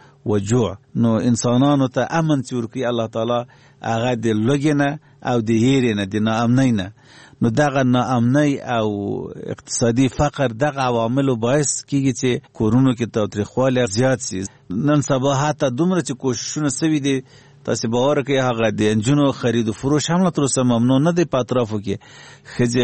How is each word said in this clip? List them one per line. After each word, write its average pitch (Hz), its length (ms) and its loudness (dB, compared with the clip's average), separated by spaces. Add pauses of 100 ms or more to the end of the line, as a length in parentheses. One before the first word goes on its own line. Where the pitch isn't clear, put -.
(260)
و 104 120 0
جوع». 101 320 0 (240)
نو 117 220 2 (120)
انسانانو 127 600 2
ته 127 140 -2 (160)
امن 156 280 0
چې - 80 -12
ورکوي 120 320 -4
الله 117 200 -2
تعالی، 113 340 -2 (420)
هغه 113 320 -2
د 113 120 -4 (200)
لوږې 147 360 2
نه 139 80 0 (400)
او 123 100 0
د 110 100 -2
هیرې 123 480 2
نه، 101 60 -2
د 98 120 -6 (120)
ناامنۍ 120 420 2 (100)
نه. 92 80 -6 (540)
نو 117 80 2
دغه 139 320 2
ناامنۍ 127 680 2 (280)
او 110 100 0 (640)
اقتصادي 120 540 0
فقر 139 440 -2 (120)
دغه 139 260 -2
عواملو 123 460 0
باعث 127 360 0 (120)
کیږي 135 360 0
چې 127 100 0 (280)
کورونو 123 340 4
کې 110 240 -4
تاوتریخوالی 123 680 0 (100)
زیات 127 260 2
سي. 95 200 -8 (280)
نن 143 320 2
سبا 139 380 0
حتی 147 300 -2
دومره 170 300 0
چې 143 220 -6
کوششونه 135 460 -4
سوي 156 380 0
دي، 139 100 0 (500)
تاسې 120 280 -2
باور 139 320 2
کوئ 135 160 0
هغه 113 360 0
د 107 200 2
نجونو 139 280 2 (140)
خرید 117 280 0
و 110 120 -4
فروش 143 300 0
هم 175 140 2
له 180 60 2
تر 147 160 0
اوسه 131 240 0
ممنوع 123 320 4
نه 170 160 2
دی 170 60 2 (100)
په 127 100 0
اطرافو 113 340 0
کې. 98 160 -4 (600)
ښځې 123 300 2